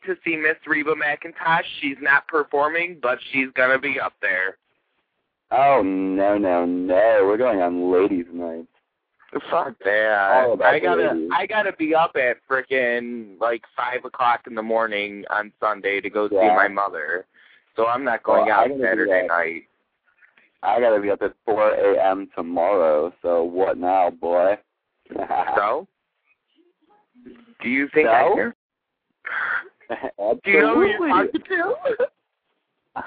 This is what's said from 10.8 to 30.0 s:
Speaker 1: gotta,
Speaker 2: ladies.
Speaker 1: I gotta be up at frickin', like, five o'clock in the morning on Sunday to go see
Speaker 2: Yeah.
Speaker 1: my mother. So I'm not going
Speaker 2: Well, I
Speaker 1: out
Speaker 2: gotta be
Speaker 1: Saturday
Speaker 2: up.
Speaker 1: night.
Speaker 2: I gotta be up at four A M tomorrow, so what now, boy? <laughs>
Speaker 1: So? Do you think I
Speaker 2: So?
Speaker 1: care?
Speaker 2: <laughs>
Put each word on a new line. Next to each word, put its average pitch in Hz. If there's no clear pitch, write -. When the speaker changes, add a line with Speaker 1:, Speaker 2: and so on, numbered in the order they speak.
Speaker 1:
gotta, 170
Speaker 2:
ladies. 160
Speaker 1:
I 190
gotta 208
be 156
up 165
at 123
frickin', 120
like, 117
five 123
o'clock 120
in 120
the 110
morning 104
on 104
Sunday 101
to 101
go 104
see 104
Speaker 2:
Yeah. 92
Speaker 1:
my 98
mother. 92
So 113
I'm 123
not 117
going 110
Speaker 2:
Well, 107
I 101
Speaker 1:
out 123
Speaker 2:
gotta 139
be 127
Speaker 1:
Saturday 92
Speaker 2:
up. 92
Speaker 1:
night. 82
Speaker 2:
I 110
gotta 110
be 101
up 95
at 95
four 107
A 98
M 95
tomorrow, 85
so 85
what 87
now, 90
boy? 87
<laughs> -
Speaker 1:
So? 117
Do 110
you 139
think 147
I 120
Speaker 2:
So? 196
Speaker 1:
care? 226
Speaker 2:
<laughs> 117